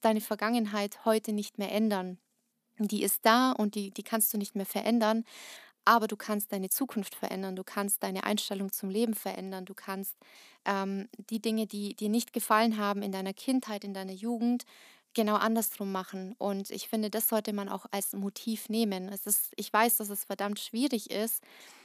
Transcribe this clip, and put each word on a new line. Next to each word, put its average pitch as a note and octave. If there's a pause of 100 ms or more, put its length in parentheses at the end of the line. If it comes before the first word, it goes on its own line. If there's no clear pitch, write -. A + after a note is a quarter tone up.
deine G#3+
Vergangenheit G#3+
heute A3
nicht G#3
mehr G3
ändern. F#3+ (640)
Die G#3
ist -
da B3
und G#3
die, G3
die G3+
kannst A3
du A3
nicht G3+
mehr G3
verändern, A3+ (600)
aber A3
du G#3+
kannst G#3
deine F#3+
Zukunft -
verändern, F#3+
du F#3
kannst G3+
deine F#3+
Einstellung G3
zum -
Leben A3
verändern, F#3+
du F#3+
kannst, F#3+ (500)
ähm, G3
die A3
Dinge, A3
die G3+
dir G#3+
nicht A3+
gefallen A3
haben G3+
in G3+
deiner F#3+
Kindheit, A#3
in G3+
deiner F#3+
Jugend, A#3 (480)
genau G#3+
andersrum G#3+
machen. F#3+
Und G3
ich -
finde, G#3+
das A3
sollte G#3+
man G3+
auch G3
als G3+
Motiv G3+
nehmen. G3+
Es G3
ist, -
ich -
weiß, A3+
dass G#3
es G3+
verdammt G3+
schwierig B3
ist, A3 (440)